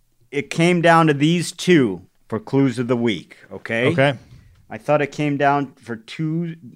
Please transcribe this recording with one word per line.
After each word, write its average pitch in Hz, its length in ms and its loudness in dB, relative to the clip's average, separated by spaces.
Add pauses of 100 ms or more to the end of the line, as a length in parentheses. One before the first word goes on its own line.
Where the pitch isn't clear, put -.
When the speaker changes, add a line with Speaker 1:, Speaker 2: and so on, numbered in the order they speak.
(320)
Speaker 1:
it 139 180 -6
came 170 320 2
down 165 240 6
to 151 80 4
these 156 380 0
two 120 500 2 (260)
for 107 120 -6
clues 135 400 0
of 120 80 -6
the 127 80 0
week, 110 420 -4 (140)
okay? 113 400 -4
Speaker 2:
Okay. 143 220 2 (540)
Speaker 1:
I 110 100 -14
thought 147 220 0
it 139 120 -4
came 147 240 -4
down 139 380 0
for - 200 -14
two, 165 640 -6 (200)